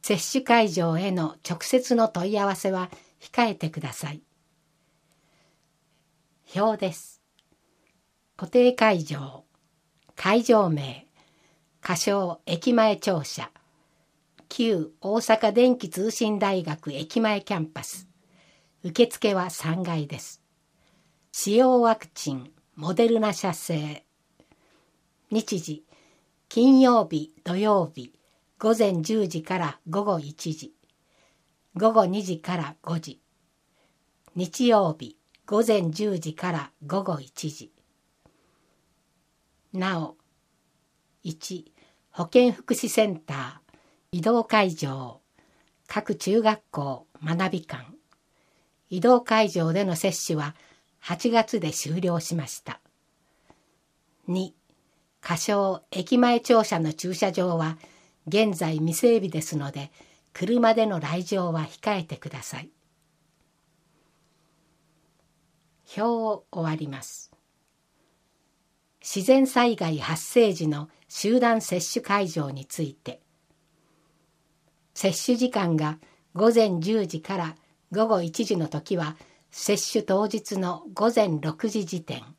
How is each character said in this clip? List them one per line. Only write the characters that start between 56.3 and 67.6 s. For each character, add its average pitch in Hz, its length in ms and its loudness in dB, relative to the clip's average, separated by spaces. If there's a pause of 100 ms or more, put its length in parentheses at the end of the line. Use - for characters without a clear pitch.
庁 226 240 4
舎 175 160 -2
の 156 120 0
駐 180 220 -6
車 196 160 0
場 175 260 -2
は 160 220 -2 (480)
現 202 320 2
在 160 200 -2
未 160 140 0
整 233 240 4
備 190 140 -2
で 160 100 -4
す - 160 -8
の 139 140 -6
で、 139 220 -12 (400)
車 226 420 2
で 220 100 4
の 196 140 -2
来 156 240 -4
場 180 300 -2
は 160 100 -2
控 196 380 -4
え - 20 -8
て 160 140 -10
く - 120 -16
だ 131 140 -14
さ - 160 -14
い。 151 120 -18 (3250)
表 208 60 -2
を 226 480 -2
終 165 140 -6
わ 156 100 -2
り 156 140 -8
ま 135 140 -10
す。 - 280 -18 (1700)